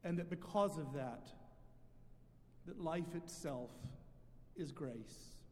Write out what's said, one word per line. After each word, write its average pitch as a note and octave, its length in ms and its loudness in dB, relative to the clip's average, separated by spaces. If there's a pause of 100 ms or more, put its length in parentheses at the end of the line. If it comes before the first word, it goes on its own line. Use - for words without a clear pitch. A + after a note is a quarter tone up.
and E3+ 140 6
that E3+ 120 2
because F3+ 480 6
of C#3 140 0
that, B2+ 340 0 (1400)
that F3 140 -2
life E3+ 360 4
itself C3 540 0 (840)
is D3+ 160 0
grace. A#2+ 640 -4 (160)